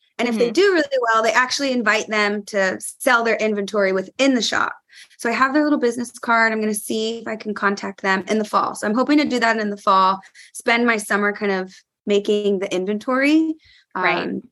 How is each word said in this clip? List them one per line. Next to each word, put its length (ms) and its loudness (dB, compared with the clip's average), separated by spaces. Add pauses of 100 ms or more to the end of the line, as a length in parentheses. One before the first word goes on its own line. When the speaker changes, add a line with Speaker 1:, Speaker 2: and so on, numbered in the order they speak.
(160)
Speaker 1:
And 120 -2
if 100 0
they 60 2
Speaker 2:
Mm-hmm. 80 0
Speaker 1:
do 220 4
really 240 0 (140)
well, 120 2
they 80 2
actually 400 0
invite 340 0
them 380 -2
to 360 -2
sell 440 0
their 120 0
inventory 560 0
within 420 0
the 80 0
shop. 300 -2 (460)
So 100 -4
I 40 0
have 200 0
their 120 4
little 160 0
business 400 -2
card. 320 2
I'm 80 -2
gonna 120 0
see 460 -4
if 80 -14
I 80 -6
can 180 -6
contact 500 -4
them 260 0
in 100 0
the 60 -2
fall. 320 -2
So 100 -4
I'm 80 0
hoping 240 2
to 60 2
do 160 -2
that 180 2
in 120 -4
the 60 -6
fall, 440 2 (320)
spend 340 0
my 120 2
summer 340 -2
kind 180 -4
of 240 -4 (320)
making 540 0
the 120 -6
inventory. 840 0 (400)
Speaker 2:
Right. 260 0
Speaker 1:
Um, 300 -6